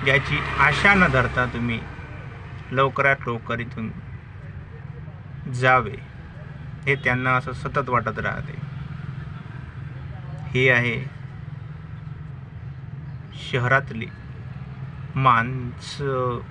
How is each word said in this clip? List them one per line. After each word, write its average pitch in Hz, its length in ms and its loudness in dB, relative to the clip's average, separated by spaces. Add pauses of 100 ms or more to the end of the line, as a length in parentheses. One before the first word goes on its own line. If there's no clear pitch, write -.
याची 139 320 4 (200)
आशा 147 360 8
न 185 120 10
धरता 127 400 4
तुम्ही 120 340 -2 (880)
लवकरात 135 460 4 (100)
लवकर 117 340 -2
इथून 110 300 -6 (1600)
जावे, 123 440 4 (880)
हे 135 80 4
त्यांना 127 360 2
असं 127 220 2
सतत 131 360 -2
वाटत 113 300 2
राहते. - 400 -4 (1900)
ही 127 180 6
आहे 120 420 4 (2250)
शहरातली 123 720 2 (1080)
माणसं. 127 1300 4 (100)